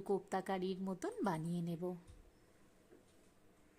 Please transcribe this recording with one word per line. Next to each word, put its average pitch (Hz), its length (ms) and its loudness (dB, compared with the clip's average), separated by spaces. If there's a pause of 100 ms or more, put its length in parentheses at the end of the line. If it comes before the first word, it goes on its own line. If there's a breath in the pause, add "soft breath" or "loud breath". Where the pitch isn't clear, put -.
কোপ্তা 190 400 2
কারির 185 400 0
মতন 190 260 -2 (140)
বানিয়ে 170 420 2
নেব। 170 140 -2 (2000)